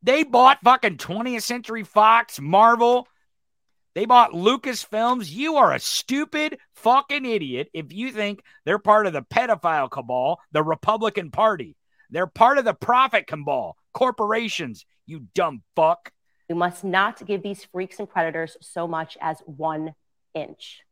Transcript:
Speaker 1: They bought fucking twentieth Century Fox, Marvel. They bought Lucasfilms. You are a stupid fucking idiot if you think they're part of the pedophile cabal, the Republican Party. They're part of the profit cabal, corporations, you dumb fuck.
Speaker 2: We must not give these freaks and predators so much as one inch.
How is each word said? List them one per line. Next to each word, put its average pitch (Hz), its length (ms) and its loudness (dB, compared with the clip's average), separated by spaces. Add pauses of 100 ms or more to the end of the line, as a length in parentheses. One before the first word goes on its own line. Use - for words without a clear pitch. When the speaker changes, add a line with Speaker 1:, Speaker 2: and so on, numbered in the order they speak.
Speaker 1:
They 269 220 2
bought 262 400 4
fucking 233 340 4
twentieth 233 460 -8
Century 226 400 -8
Fox, 220 560 4
Marvel. 233 680 4 (880)
They 196 100 -2
bought 240 260 6
Lucasfilms. 226 960 -2
You 285 280 -4
are 196 160 6
a 131 60 -2
stupid 302 800 -4 (180)
fucking 269 500 0
idiot 151 480 -6
if 156 180 -12
you 233 200 -10
think 208 300 -8 (240)
they're 196 140 -2
part 214 280 4
of 170 60 -4
the 135 100 -6
pedophile 170 680 -2
cabal, 127 480 -4 (120)
the 151 120 0
Republican 196 680 -4
Party. 175 440 -2 (340)
They're 170 180 -4
part 254 300 4
of 254 80 0
the 208 80 0
profit 240 540 0
cabal, 143 480 -6 (180)
corporations, 220 920 -4 (200)
you 147 300 -18
dumb 151 280 -2 (120)
fuck. 165 360 0 (360)
Speaker 2:
We 170 80 -6
must 175 280 -2
not 196 420 0
give 196 180 -6
these 202 220 -10
freaks 185 340 -12
and 202 100 -10
predators 165 520 -4
so 170 260 -10
much 160 340 -10
as 160 240 -8
one 156 480 -8 (400)
inch. - 480 -14 (100)